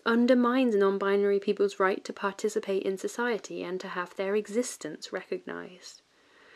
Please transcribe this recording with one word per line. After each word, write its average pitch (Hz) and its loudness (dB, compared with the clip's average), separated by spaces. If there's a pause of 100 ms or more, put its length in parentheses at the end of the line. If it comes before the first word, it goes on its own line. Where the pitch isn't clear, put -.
undermines 240 4
non-binary 196 4
people's 202 0
right 190 2
to - -10
participate 202 -2
in 190 -2
society 202 -4
and 180 -6
to 190 -10
have 180 -8
their 196 0
existence 208 -4
recognised. 180 -10 (540)